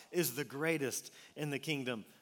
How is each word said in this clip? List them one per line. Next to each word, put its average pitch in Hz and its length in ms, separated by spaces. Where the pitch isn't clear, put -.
is 160 240
the 143 100
greatest 139 680
in 147 160
the 135 80
kingdom 131 440